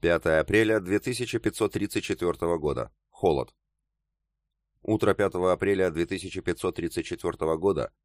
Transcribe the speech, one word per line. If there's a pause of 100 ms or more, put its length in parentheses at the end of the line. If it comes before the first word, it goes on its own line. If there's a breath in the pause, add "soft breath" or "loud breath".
Пятое
апреля
две
тысячи
пятьсот
тридцать
четвёртого
года. (180)
Холод. (1300)
Утро
пятого
апреля
две
тысячи
пятьсот
тридцать
четвёртого
года, (120)